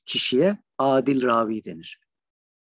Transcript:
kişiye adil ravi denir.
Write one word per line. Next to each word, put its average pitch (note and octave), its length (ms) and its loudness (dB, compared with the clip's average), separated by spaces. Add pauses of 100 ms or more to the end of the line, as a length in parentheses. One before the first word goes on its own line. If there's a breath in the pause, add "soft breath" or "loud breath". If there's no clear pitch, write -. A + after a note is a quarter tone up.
kişiye D3+ 520 0 (200)
adil C3+ 440 2
ravi A2+ 420 0
denir. E2 380 -16 (600)